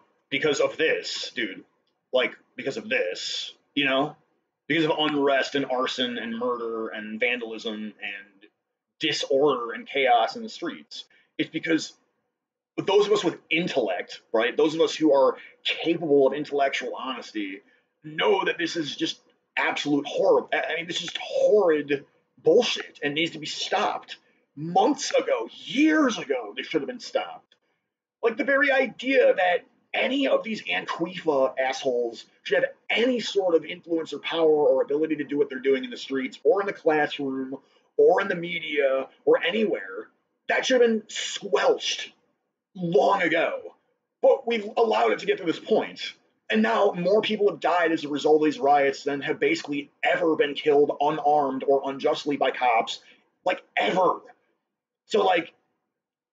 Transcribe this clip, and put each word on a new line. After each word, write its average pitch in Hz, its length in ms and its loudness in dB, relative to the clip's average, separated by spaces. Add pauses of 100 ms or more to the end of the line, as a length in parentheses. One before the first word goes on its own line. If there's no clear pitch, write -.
(320)
because 139 300 0
of 135 160 0
this, - 580 -4
dude. 95 280 -6 (480)
Like, 123 240 0 (200)
because 123 220 -8
of 107 120 -12
this, 98 640 -4 (220)
you 139 100 0
know? 139 300 0 (520)
Because 156 180 0
of 160 120 0
unrest 139 560 0
and 139 140 -2
arson 123 500 -2
and 113 220 -8
murder 117 480 -4
and 107 320 -10
vandalism 113 800 -6
and 101 460 -14 (520)
disorder 135 720 0
and 123 120 -12
chaos 120 500 2
in 120 60 -10
the 110 80 -10
streets. - 560 -12 (320)
It's 156 140 -4
because 160 420 -4 (840)
those 202 280 4
of 202 80 2
us - 100 0
with 170 140 -2 (140)
intellect, 123 720 -2 (100)
right, 117 260 0
those 151 160 2
of 165 80 0
us 151 140 2
who 151 180 4
are 127 240 4 (260)
capable 151 600 2
of 127 80 2
intellectual 139 600 -2
honesty, 107 640 -8 (420)
know 185 420 0
that 160 120 -2
this 165 180 -4
is 156 200 -6
just - 260 -6 (340)
absolute 147 520 -2
horror. 170 440 2
I, 151 200 -2
I 156 60 -4
mean, 170 100 -8
this 170 80 -10
is 170 80 -6
just - 180 -10
horrid 170 840 2 (360)
bullshit - 600 2
and 147 120 -2
needs 160 180 -2
to 156 80 -12
be 151 60 -12
stopped. - 720 -4 (400)
Months 175 540 0
ago, 139 360 0 (160)
years 269 540 2
ago, - 400 -4
this - 100 -8
should 151 140 -2
have 131 80 -8
been 123 100 -10
stopped. - 560 -8 (640)
Like, 220 140 0
the 277 80 -4
very 277 260 2
idea 262 640 2
that 180 260 2 (340)
any 262 340 0
of - 160 2
these 220 200 -8
Antifa 165 920 -2
assholes 123 680 -2 (160)
should 185 140 -2
have 175 180 0 (160)
any 233 320 2
sort 185 340 0
of 156 80 6
influence 165 480 -6
or 143 80 -8
power 156 300 2
or 139 320 4
ability 151 360 0
to 147 60 -6
do 143 140 -4
what 143 120 2
they're 127 100 -8
doing 131 260 2
in 123 40 -10
the 120 60 -12
streets 131 480 -6
or 180 160 4
in 196 80 -2
the 190 60 -6
classroom 139 840 -2 (400)
or 160 240 6
in 202 80 -4
the 190 80 -2
media 151 720 -2 (160)
or 165 180 4
anywhere, 120 680 -4 (400)
that 240 160 0
should 247 160 4
have 233 80 6
been 220 180 0
squelched - 1040 -2 (640)
long 190 460 2
ago. 156 540 -2 (460)
But - 240 4
we've 226 300 -4
allowed 220 380 4
it 185 60 -4
to - 60 -10
get 202 120 0
to - 80 -8
this 156 140 -2
point. 101 420 -2 (480)
And 220 120 2
now 214 300 2
more 185 300 2
people 202 280 0
have 156 120 -6
died 165 320 2
as 151 100 -2
a 143 60 -8
result 151 320 4
of 156 40 2
these 135 140 0
riots 139 440 2
than 143 180 -4
have 151 180 -6
basically 147 500 -2 (140)
ever 170 320 2
been 143 180 0
killed 143 460 4
unarmed 147 640 0
or 139 240 2
unjustly 147 480 -2
by 135 140 0
cops, - 480 0 (460)
like, 180 180 -2 (140)
ever. 180 420 0 (840)
So, 202 180 0
like, 180 300 0 (800)